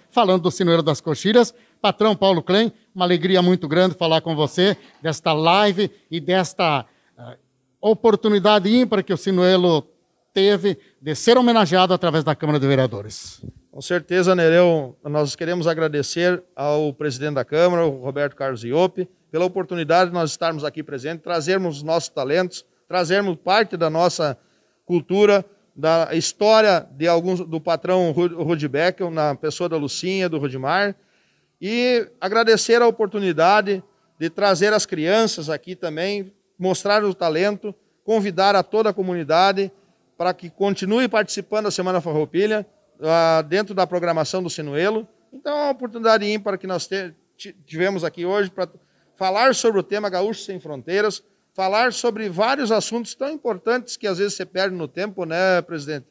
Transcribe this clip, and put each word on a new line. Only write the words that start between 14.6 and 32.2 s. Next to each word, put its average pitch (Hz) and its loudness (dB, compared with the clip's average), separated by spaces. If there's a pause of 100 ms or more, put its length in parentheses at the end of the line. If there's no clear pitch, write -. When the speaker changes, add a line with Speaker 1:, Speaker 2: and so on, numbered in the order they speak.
Speaker 2:
nós 147 -2
queremos 170 -2
agradecer 165 -2 (140)
ao 147 -2
presidente 143 -6
da 127 -2
Câmara, 170 2
o 135 -4
Roberto 139 -4
Carlos 131 -6
Iope, 170 0 (220)
pela 165 -2
oportunidade 180 0
de 170 -8
nós 165 -2
estarmos 160 -4
aqui 151 -8
presentes, 151 -10
trazermos 170 -2
os 143 -14
nossos 160 -2
talentos, 160 -2 (240)
trazermos 180 0
parte 196 0
da 165 0
nossa 160 0 (480)
cultura, 190 2 (320)
da 160 2
história 208 2
de 147 -4
alguns, 175 2
do 165 -8
patrão 175 0
Ru-, 170 -2
Rudi 151 -2
Beckel, 170 -2
na 151 -2
pessoa 156 -6
da 160 -4
Lucinha, 180 -4
do 156 -4
Rudimar, 147 -4 (640)
e 240 0 (120)